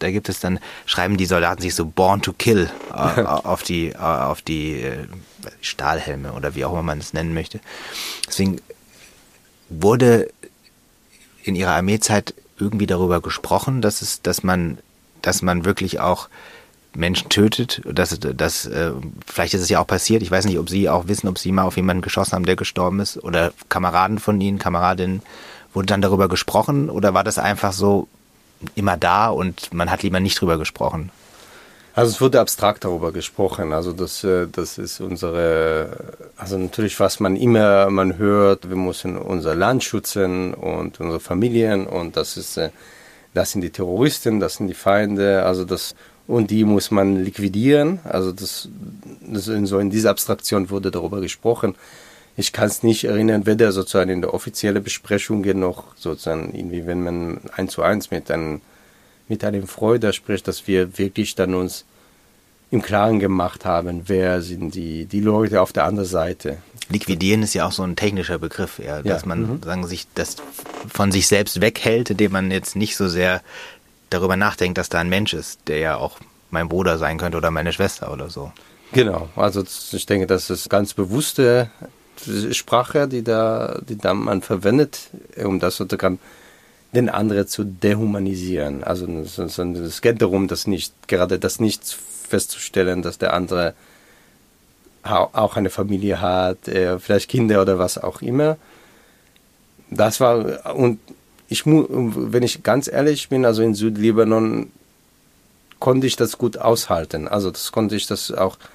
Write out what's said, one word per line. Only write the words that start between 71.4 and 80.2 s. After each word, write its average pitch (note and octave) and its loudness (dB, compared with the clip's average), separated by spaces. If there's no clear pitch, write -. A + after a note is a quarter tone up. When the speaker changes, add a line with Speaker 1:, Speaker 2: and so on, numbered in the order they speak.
Speaker 1:
weghält, A2+ 2
indem G2 2
man F#2+ 0
jetzt F#2+ -2
nicht G#2 -2
so G2 0
sehr F2+ 2
darüber F#2 2
nachdenkt, F#2 0
dass F2 -4
da E2+ 0
ein F2 0
Mensch F#2+ 0
ist, - -10
der D2+ -2
ja D#2 0
auch - -6
mein E2 -2
Bruder F2 0
sein D#2+ -2
könnte E2+ -4
oder E2 2
meine E2 -2
Schwester E2+ -4
oder G#2 -10
so. C#3 -12
Speaker 2:
Genau, F2+ 2
also G2+ 0
das, - -10
ich F#2 -6
denke, F#2+ 2